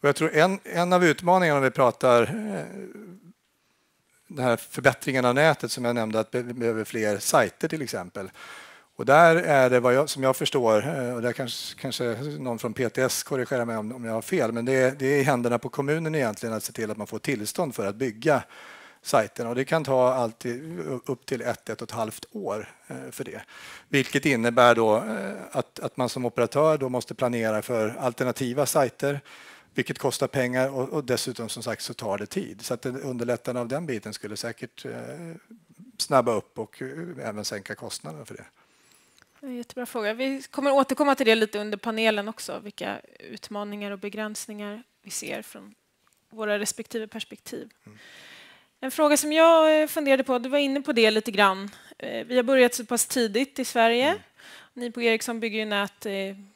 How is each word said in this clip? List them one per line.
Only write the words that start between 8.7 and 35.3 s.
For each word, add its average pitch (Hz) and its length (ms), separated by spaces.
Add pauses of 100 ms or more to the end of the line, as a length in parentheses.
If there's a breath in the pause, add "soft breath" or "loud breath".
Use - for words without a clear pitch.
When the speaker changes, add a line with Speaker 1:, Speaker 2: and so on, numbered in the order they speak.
Speaker 1:
Och 113 100
där 165 300
är 143 340
det, 123 100
vad 123 140
jag, 139 160
som 135 120
jag 131 140
förstår, 120 520
eh, 127 260
och 117 80
där 120 100
kanske, - 460
kanske - 260 (340)
någon 123 200
från 113 160
P 123 160
T 131 120
S 127 200
korrigerar 127 420
mig 117 120
om, 107 160
om 123 120
jag 113 80
har 110 100
fel, 123 300
men 117 120
det 131 80
är, 131 200
det 135 140
är 143 140
i - 20
händerna 120 360
på 127 100
kommunen 156 460
egentligen 117 400
att 107 100
se - 80
till 110 180
att 104 60
man 107 100
får - 120
tillstånd 127 560
för 104 120
att 101 100
bygga 131 460 (600 loud breath)
sajterna. 117 460
Och 117 60
det 131 100
kan 160 200
ta 127 300
alltid 131 680 (260)
upp 131 200
till 120 160
ett, 117 260
ett 110 140
och 113 60
ett - 60
halvt 110 380
år, 135 420 (120)
eh, 131 240
för - 140
det. 107 180 (460 loud breath)
Vilket 139 380
innebär 120 480
då, 110 220
eh, 220 380 (160)
att, - 300
att - 160
man 123 120
som 127 160
operatör 147 540
då 135 100
måste 127 260
planera 113 480
för 113 360
alternativa 127 680
sajter, 139 540 (540 loud breath)
vilket - 240
kostar 131 300
pengar 127 420
och, 131 180
och 151 160
dessutom, 120 440
som 117 140
sagt, 110 200
så 120 120
tar 101 240
det 101 80
tid. 110 360
Så - 120
att 117 80
det, 135 80
underlättande 123 720
av 117 80
den 151 180
biten 110 260
skulle 101 240
säkert, - 480
eh, 123 80 (1040)